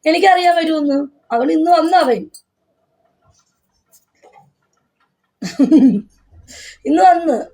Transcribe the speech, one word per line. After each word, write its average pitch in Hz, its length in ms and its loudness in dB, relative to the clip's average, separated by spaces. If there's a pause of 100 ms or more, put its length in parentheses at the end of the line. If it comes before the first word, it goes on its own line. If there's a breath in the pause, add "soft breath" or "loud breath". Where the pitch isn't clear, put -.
എനിക്കറിയാൻ 349 500 2
വരുമെന്ന്. 294 520 -2 (240)
അവൻ 247 200 -2
ഇന്ന് 330 200 0
വന്ന 339 240 0
അവൻ. 254 260 0 (4000 loud breath)
ഇന്ന് 320 180 0
വന്ന്. 339 340 0 (160)